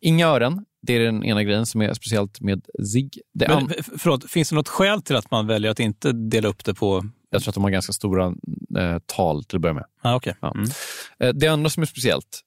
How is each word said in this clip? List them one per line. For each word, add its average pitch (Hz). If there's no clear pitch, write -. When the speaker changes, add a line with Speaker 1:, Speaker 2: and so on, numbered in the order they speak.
Speaker 1:
inga 165
ören. 151
Det 123
är 120
den 113
ena 104
grejen 104
som 113
är 107
speciellt 104
med 98
ZIG. 135
Det 160
Speaker 2:
Men, 156
Speaker 1:
an- 139
Speaker 2:
f-, -
förlåt, 139
finns 165
det 160
något 143
skäl 196
till 143
att 104
man 110
väljer 110
att 107
inte 117
dela 110
upp -
det 101
på 98
Speaker 1:
Jag 101
tror -
att -
de 98
har 101
ganska 95
stora, 92
eh, 87
tal 78
till -
att 85
börja 82
med. 69
Speaker 2:
Ah, 120
okej. -
Speaker 1:
Ja. 78
Speaker 2:
Mm. 104
Speaker 1:
Eh, 127
det 151
andra 156
som 165
är 151
speciellt 107